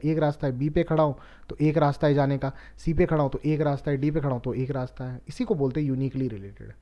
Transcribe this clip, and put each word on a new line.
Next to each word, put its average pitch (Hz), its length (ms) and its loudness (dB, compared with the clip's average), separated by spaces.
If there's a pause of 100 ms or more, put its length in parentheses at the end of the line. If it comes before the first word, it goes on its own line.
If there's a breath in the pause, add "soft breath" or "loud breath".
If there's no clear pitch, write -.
एक 156 120 2
रास्ता 151 300 0
है, 127 100 -2
बी 143 120 0
पे 165 140 2
खड़ा 160 200 4
हूँ 143 120 2 (340 loud breath)
तो - 120 -10
एक 151 160 4
रास्ता 147 300 4
है 147 60 6
जाने 139 240 2
का, 135 140 -4 (260 loud breath)
सी - 160 -2
पे 170 120 4
खड़ा 156 180 2
हूँ 135 80 0
तो - 140 -6
एक 151 160 2
रास्ता 147 300 0
है, 139 60 2
डी 147 140 0
पे 156 80 0
खड़ा 143 120 0
हूँ 123 100 -2
तो 123 120 -4
एक 127 180 -2
रास्ता 127 400 -6
है। 123 160 -12
इसी - 160 -6
को 226 120 0
बोलते 139 260 0
हैं 147 60 0
यूनिकली 131 400 -2
रिलेटेड। 104 540 -12